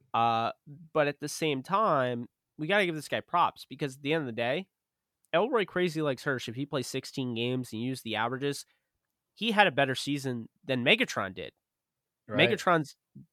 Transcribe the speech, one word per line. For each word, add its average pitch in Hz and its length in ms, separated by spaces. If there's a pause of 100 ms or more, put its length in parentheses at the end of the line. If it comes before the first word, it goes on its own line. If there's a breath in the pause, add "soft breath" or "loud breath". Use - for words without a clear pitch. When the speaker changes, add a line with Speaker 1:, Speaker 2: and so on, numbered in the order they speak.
(120)
Speaker 1:
Uh, 113 380 (420)
but 151 140
at 143 140
the 147 80
same 147 340
time, 135 680 (300)
we 156 80
gotta 196 200
give 165 100
this 147 120
guy 113 120
props - 480
because 135 260
at 143 80
the 143 100
end 160 100
of 135 40
the 117 60
day, 123 340 (640)
Elroy 214 320
Crazy 170 360
Legs 143 220
Hirsch, 131 260
if 113 60
he 135 120
plays 135 200
sixteen 131 480
games 120 380
and 110 100
you 127 60
use 131 140
the 107 120
averages, 127 520 (680)
he 220 160
had 202 160
a 160 60
better 131 240
season 131 520 (160)
than 127 200
Megatron 127 500
did. 82 160 (800)
Speaker 2:
Right. 123 200
Speaker 1:
Megatron's, 170 480 (360)